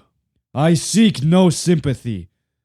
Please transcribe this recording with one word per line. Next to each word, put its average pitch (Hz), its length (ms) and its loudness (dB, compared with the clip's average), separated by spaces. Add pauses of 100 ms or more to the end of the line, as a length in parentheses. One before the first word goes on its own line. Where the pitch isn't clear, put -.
(540)
I 156 200 0
seek 180 480 0
no 175 280 4
sympathy. 127 760 -4 (360)